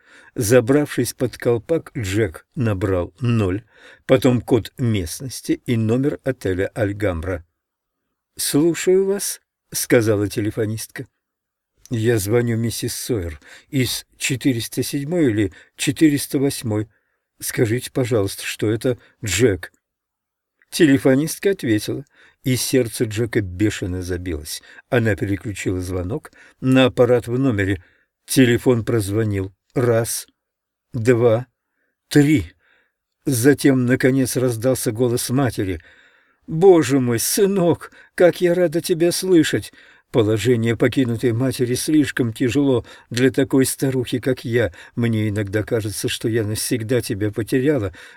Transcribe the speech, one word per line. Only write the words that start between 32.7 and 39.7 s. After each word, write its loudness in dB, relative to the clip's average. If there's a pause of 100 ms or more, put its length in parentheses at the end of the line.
Затем, 4
наконец, 2
раздался 0
голос -2
матери. -2 (680)
«Боже 6
мой, 0
сынок, 0 (220)
как 4
я 4
рада 0
тебя 2
слышать! 2 (380)